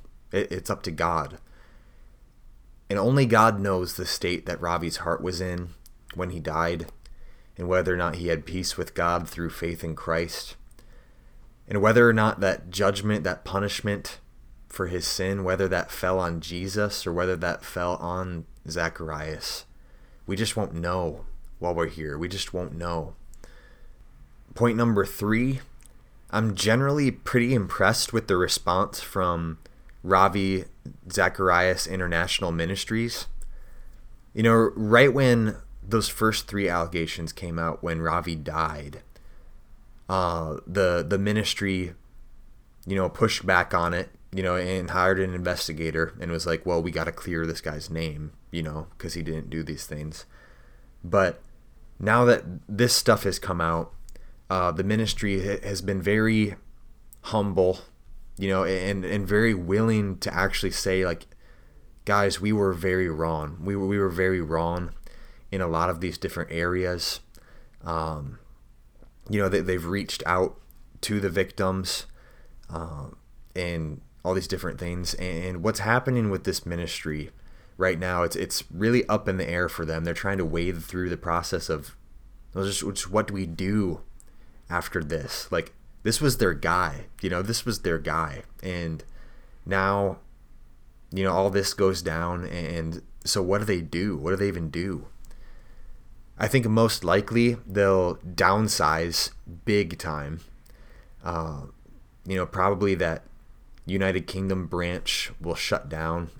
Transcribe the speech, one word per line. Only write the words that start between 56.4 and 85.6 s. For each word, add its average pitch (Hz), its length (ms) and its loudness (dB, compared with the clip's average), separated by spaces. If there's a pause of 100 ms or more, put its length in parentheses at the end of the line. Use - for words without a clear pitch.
humble, 95 580 2 (580)
you 95 120 0
know, 95 140 4
and, 95 420 0
and 98 220 -2
very 107 260 4
willing 101 640 2
to - 140 -4
actually 95 380 0
say, 95 340 0
like, 85 220 -4 (800)
"Guys, 101 360 2
we 104 100 2
were 101 220 4
very 92 360 2
wrong. 78 520 -2
We 98 140 -2
were, 98 120 0
we 101 100 2
were 98 120 2
very 92 320 2
wrong 85 500 0 (600)
in 95 100 -2
a 87 60 0
lot 82 220 2
of 82 120 -2
these 85 160 -4
different 85 340 -6
areas." 90 680 -2 (640)
Um, 80 560 -4 (920)
you 104 100 0
know, 101 80 4
they, 92 140 2
they've 87 240 -2
reached 95 400 -4
out 90 340 2 (420)
to 104 200 -2
the 98 80 2
victims, 95 800 -2 (640)
um, 80 460 -10 (400)
and 82 460 -4 (220)
all 92 100 2
these 92 140 0
different 90 300 -4
things. 87 360 -4
And 90 500 -4
what's 107 160 0
happening 117 500 2
with 95 140 -2
this - 220 -2
ministry 80 680 -6 (460)
right 92 200 2
now, 90 260 0
it's, 82 120 0
it's - 340 -4
really 113 380 2
up 107 220 0
in 92 80 0
the 87 120 -2
air 87 200 0
for - 160 -6
them. 80 180 -2
They're 85 100 -2
trying 98 260 -2
to 90 40 2
wade 85 400 -2
through 90 260 -4
the 87 60 -2
process 87 540 -2
of, 76 260 -4 (580)
well, 95 120 -2
just, 98 160 -2
just - 280 -6
what 104 180 2
do 104 60 -8
we 95 120 -2
do 95 560 0 (680)
after 87 320 -2
this? 73 480 -6
Like, 85 240 -2 (300)